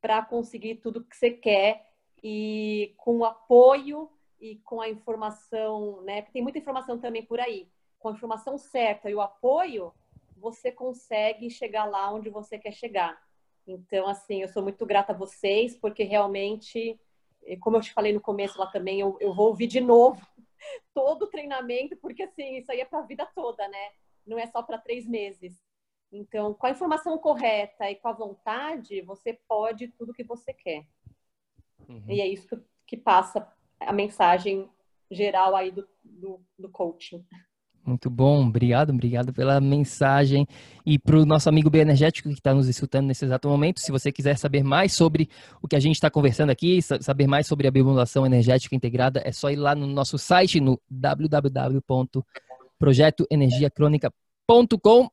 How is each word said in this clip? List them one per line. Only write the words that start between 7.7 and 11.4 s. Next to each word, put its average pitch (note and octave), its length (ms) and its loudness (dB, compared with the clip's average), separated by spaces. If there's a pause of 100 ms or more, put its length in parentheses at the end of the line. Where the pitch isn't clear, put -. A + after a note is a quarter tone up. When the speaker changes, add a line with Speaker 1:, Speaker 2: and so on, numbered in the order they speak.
Speaker 1:
Com A3 100 -12
a G#3+ 40 -10
informação A3 440 -8
certa A3 540 -4
e G#3 40 -6
o G#3 60 -4
apoio, A#3+ 720 -2 (440)
você A3+ 340 -10
consegue A#3 800 -6